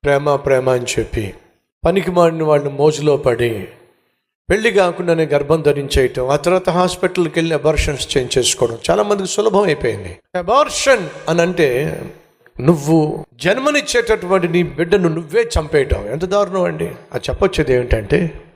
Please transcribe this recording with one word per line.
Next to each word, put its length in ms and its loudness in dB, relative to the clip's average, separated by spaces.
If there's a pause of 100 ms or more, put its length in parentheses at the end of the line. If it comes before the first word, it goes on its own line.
ప్రేమ 320 2
ప్రేమ 340 2
అని 140 0
చెప్పి 500 -4 (520)
పనికి 240 0
మాలిన 320 2
వాళ్ళు 280 2
మోజులో 460 2
పడి 520 -2 (800)
పెళ్లి 220 2
కాకుండానే 520 0
గర్భం 380 0
ధరించేయటం, 680 0
ఆ 80 2
తర్వాత 340 0
హాస్పిటల్కి 680 0
వెళ్ళి 160 0
అబార్షన్స్ 640 -2
చేయించేసుకోవడం 640 0 (120)
చాలా 120 2
మందికి 260 -2
సులభం 340 2
అయిపోయింది. 560 -2 (200)
అబార్షన్ 680 2 (200)
అని 140 2
అంటే 580 0 (600)
నువ్వు 760 2
జన్మనిచ్చేటటువంటి 1120 0
నీ 140 2
బిడ్డను 460 0
నువ్వే 340 -2
చంపేయటం 680 0
ఎంత 160 -4
దారుణం 380 0
అండి. 320 -4 (200)
ఆ 20 -4
చెప్పొచ్చేది 560 0
ఏమిటంటే 680 0 (140)